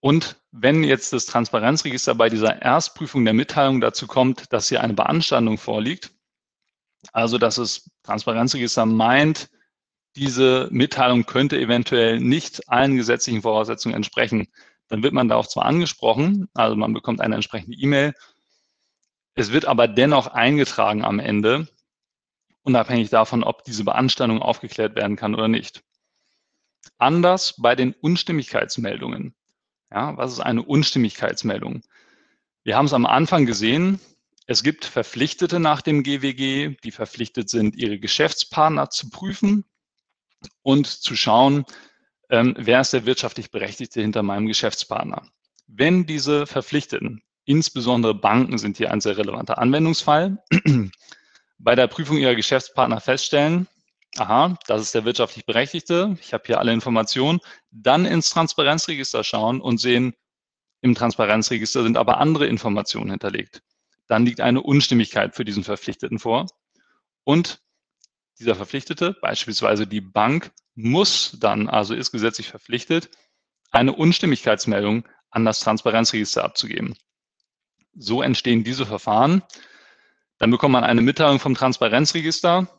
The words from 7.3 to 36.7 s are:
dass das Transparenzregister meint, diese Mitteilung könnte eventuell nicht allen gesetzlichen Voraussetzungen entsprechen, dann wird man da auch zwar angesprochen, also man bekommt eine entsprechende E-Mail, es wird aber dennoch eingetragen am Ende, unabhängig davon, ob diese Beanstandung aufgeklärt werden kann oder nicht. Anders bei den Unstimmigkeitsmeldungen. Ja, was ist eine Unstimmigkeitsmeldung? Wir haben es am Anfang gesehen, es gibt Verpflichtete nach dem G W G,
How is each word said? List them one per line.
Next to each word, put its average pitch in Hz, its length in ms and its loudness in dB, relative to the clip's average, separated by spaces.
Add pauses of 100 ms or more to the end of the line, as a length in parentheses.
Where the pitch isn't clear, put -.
dass 113 180 2
das - 340 -6 (140)
Transparenzregister 117 800 -2
meint, 123 640 2 (680)
diese 131 560 2
Mitteilung 123 540 2
könnte 139 340 0
eventuell 117 600 2
nicht 127 500 -2
allen 131 280 4
gesetzlichen 117 440 0
Voraussetzungen 110 540 -2
entsprechen, 110 520 -2 (400)
dann 110 160 -4
wird 127 100 2
man 127 140 2
da 113 80 2
auch 113 120 0
zwar - 180 -2
angesprochen, 165 880 0
also 110 220 0
man 110 180 0
bekommt 113 280 -4
eine 110 140 0
entsprechende 107 420 -8
E-Mail, 139 360 0 (1200)
es 107 160 -2
wird 143 140 0
aber 120 220 2
dennoch 127 400 2
eingetragen 117 760 0
am 104 160 -2
Ende, 113 480 0 (960)
unabhängig 120 460 0
davon, 113 340 2
ob - 220 -4
diese 110 180 -6
Beanstandung 120 580 0
aufgeklärt 110 540 -4
werden 104 200 -2
kann 104 200 -4
oder 110 120 -2
nicht. - 360 -4 (1120)
Anders 175 600 2
bei 120 180 4
den 127 180 0
Unstimmigkeitsmeldungen. - 1400 -4 (560)
Ja, 143 260 -6
was 127 160 -6
ist 120 60 -12
eine 117 240 -2
Unstimmigkeitsmeldung? - 1160 -2 (840)
Wir 107 120 -2
haben 139 100 4
es 143 80 0
am 120 120 2
Anfang 160 400 2
gesehen, 127 540 0 (480)
es 117 160 -2
gibt 151 220 -2
Verpflichtete 160 760 -2
nach 151 220 2
dem 147 220 2
G 139 180 -2
W 135 120 -2
G, 135 500 -4